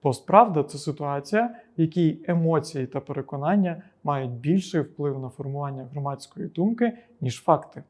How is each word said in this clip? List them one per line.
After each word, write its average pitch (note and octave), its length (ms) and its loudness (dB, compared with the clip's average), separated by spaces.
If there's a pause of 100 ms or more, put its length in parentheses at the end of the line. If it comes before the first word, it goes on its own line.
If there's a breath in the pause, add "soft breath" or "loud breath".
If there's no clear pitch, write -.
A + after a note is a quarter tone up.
Постправда — E3 680 6
це D3 100 -12
ситуація, D3 760 -2 (240 loud breath)
в - 20 2
якій D#3+ 380 2 (100)
емоції D#3+ 580 2
та C#3 140 -6
переконання D3+ 840 -2 (220 loud breath)
мають C3+ 260 -2
більший D#3 500 0
вплив C#3 380 -4
на C3 100 -8
формування C3+ 640 -8
громадської C#3+ 540 -8
думки, A#3 460 0 (280 loud breath)
ніж B2+ 220 -4
факти. - 480 0